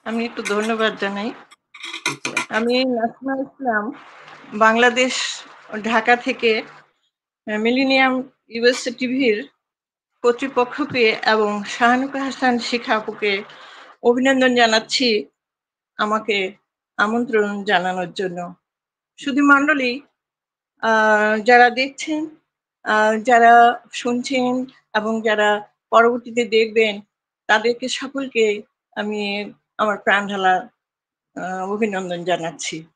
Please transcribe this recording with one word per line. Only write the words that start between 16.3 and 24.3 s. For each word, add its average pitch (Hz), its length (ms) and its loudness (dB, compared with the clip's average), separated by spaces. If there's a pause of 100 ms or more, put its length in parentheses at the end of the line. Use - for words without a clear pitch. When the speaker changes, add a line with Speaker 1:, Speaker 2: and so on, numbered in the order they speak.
Speaker 1:
আমন্ত্রণ 220 440 0 (220)
জানানোর 180 400 0 (100)
জন্য। 180 180 -6 (840)
সুধী 285 280 -2
মণ্ডলী, 277 420 2 (920)
আহ, 214 520 2 (140)
যারা 247 200 8 (120)
দেখছেন, 302 400 -4 (720)
আহ, 214 200 2 (160)
যারা 233 240 8 (480)
শুনছেন 247 520 -2 (460)